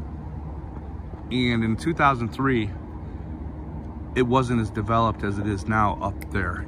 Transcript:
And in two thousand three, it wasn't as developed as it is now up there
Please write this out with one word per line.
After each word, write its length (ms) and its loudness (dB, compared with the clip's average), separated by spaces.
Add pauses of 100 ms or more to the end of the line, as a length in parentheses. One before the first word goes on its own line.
(1300)
And 340 2
in 120 2
two 180 0
thousand 360 4
three, 420 2 (1400)
it 60 4
wasn't 400 4
as 80 0
developed 540 2
as 140 0
it 80 -2
is 220 0
now 340 2
up 300 -4
there 360 -2